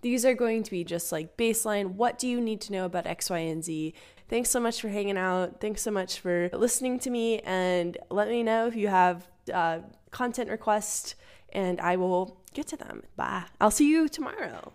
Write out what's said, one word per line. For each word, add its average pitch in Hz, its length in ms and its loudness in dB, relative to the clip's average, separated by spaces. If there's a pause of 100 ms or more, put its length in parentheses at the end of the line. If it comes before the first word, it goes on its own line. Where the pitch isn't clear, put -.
These 240 240 2
are 262 80 8
going 226 300 2
to - 80 -8
be 175 120 -2
just, 170 280 -4
like, 160 260 -6
baseline. 214 580 0
What 233 240 0
do 254 80 -2
you 240 140 0
need 220 200 -2
to - 120 -8
know 185 120 -2
about 175 220 -4
X, 175 220 -6
Y, 175 100 -2
and 160 240 -4
Z? 160 300 -4 (340)
Thanks 240 220 0
so 254 100 2
much 233 220 0
for 226 80 -4
hanging 202 280 -2
out. 185 440 0
Thanks 214 200 -2
so 226 100 -2
much 190 280 -2
for 175 320 0
listening 247 480 0
to 254 100 -4
me, 226 300 0
and 180 580 0 (120)
let 208 180 2
me 233 160 0
know 226 240 2
if 233 80 -4
you 208 140 0
have, 180 400 4 (240)
uh, 165 260 2 (320)
content 240 380 -4
requests, - 680 -2 (380)
and 180 260 0
I 175 160 2
will 185 460 0 (120)
get 294 140 -6
to 311 100 -8
them. - 260 -12 (120)
Bye. 175 280 -2 (180)
I'll 208 100 8
see 294 180 6
you 311 200 6
tomorrow. - 640 -8